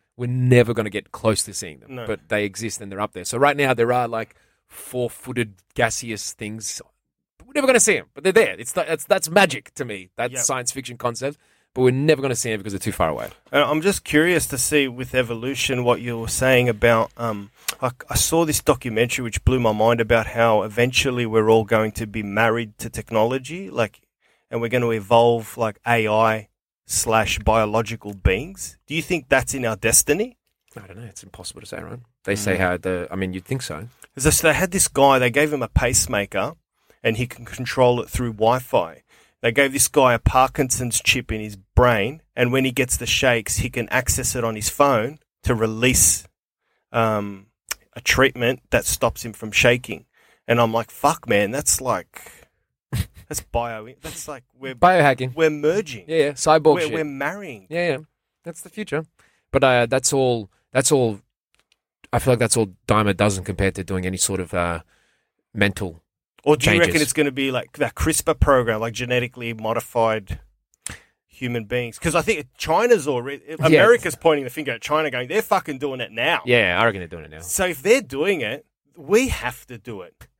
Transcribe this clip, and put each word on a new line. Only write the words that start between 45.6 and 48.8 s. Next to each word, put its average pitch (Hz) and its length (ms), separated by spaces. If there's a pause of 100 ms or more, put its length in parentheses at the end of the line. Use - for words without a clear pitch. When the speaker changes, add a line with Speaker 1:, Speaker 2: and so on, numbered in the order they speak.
Speaker 2:
um, 104 560 (460)
a - 80
treatment 123 680
that 110 140